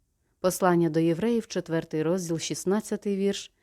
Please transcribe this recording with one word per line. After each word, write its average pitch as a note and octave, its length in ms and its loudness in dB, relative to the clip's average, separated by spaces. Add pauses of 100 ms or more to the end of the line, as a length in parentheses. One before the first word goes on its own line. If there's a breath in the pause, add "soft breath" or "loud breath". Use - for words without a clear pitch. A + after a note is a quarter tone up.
(400)
Послання F3 500 2
до D#3+ 100 0
євреїв, E3+ 480 2
четвертий D#3+ 560 -4
розділ, E3 360 -2
шістнадцятий G3+ 760 -2
вірш, G3 360 -2 (120)